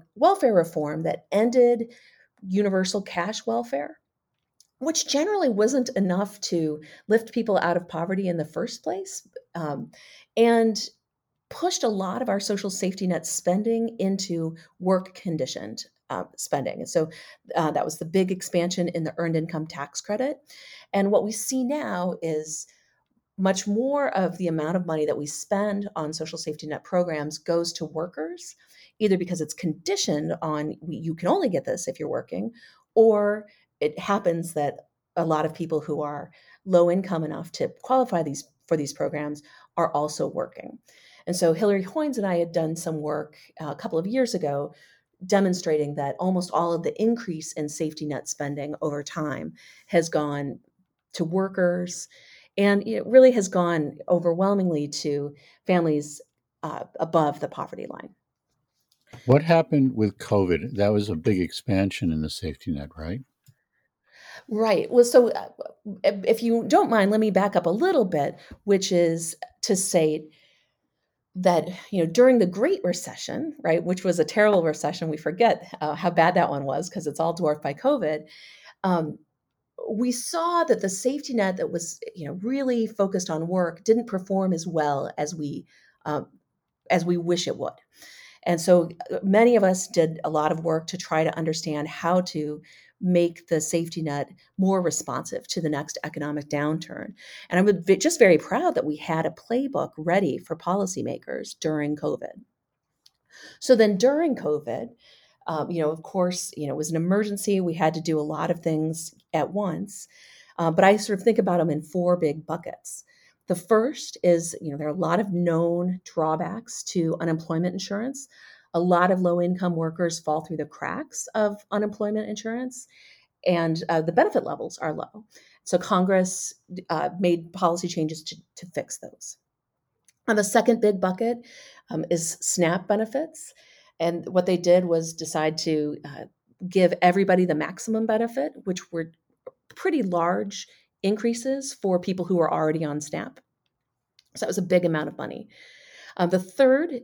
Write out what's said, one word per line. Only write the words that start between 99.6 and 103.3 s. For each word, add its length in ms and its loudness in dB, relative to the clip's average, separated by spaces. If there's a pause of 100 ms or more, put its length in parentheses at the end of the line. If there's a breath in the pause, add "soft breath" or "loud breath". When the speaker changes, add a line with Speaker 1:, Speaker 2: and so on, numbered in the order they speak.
Speaker 1:
ready 400 0
for 180 -8
policymakers 1040 -4
during 380 -2
covid. 440 -6 (1200 loud breath)